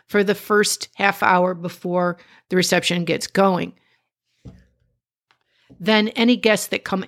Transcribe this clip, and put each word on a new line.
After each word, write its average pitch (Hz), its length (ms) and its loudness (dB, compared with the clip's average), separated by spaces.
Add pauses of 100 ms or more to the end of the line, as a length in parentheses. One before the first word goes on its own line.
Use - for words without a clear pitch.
for 208 160 2
the 202 100 0
first 208 600 -2
half 196 260 0
hour 180 320 2
before 175 640 -4 (320)
the 180 60 -2
reception 175 500 0
gets - 220 -4
going." 185 460 0 (2000)
Then 214 300 2
any 233 280 2
guests 208 300 0
that - 180 -6
come 190 220 -4